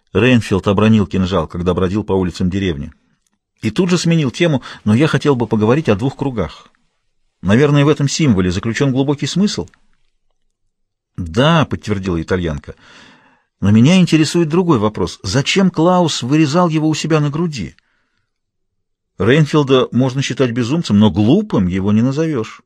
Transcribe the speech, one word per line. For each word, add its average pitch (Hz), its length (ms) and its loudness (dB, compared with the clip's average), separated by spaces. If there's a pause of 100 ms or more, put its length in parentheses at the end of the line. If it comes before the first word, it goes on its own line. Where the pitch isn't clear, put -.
(140)
«Рейнфилд 107 540 2
обронил 104 400 2
кинжал, 92 400 -2
когда 87 260 -4
бродил 92 300 -2
по 98 100 -4
улицам 92 360 -2
деревни. 85 440 -6 (680)
И 110 100 -4
тут 180 180 -2
же 180 80 0
сменил 160 320 0
тему, 160 320 -2 (240)
но 107 80 2
я 147 140 2
хотел 143 280 0
бы 117 120 -4
поговорить 113 420 0
о 104 60 4
двух 120 200 -4
кругах. 117 540 -8 (720)
Наверное, 147 440 2
в 151 40 4
этом 143 180 0
символе 95 440 0
заключен 113 400 -2
глубокий 139 340 -2
смысл». 180 420 -4 (1500)
«Да», 127 480 0
подтвердила 95 560 -4
итальянка. 80 540 -4 (840)
«Но 98 120 2
меня 123 260 6
интересует 165 520 2
другой 170 300 2
вопрос. 104 440 -4
Зачем 139 480 0
Клаус 175 520 0
вырезал 156 460 0
его 156 180 -2
у 156 60 0
себя 156 260 -2
на 147 100 0
груди?» 147 460 -6 (1400)
«Рейнфилда 135 760 2
можно 131 300 -2
считать 127 300 -2
безумцем, 120 480 0
но 107 100 6
глупым 107 580 0
его 95 240 -2
не 110 120 2
назовешь. 135 640 -4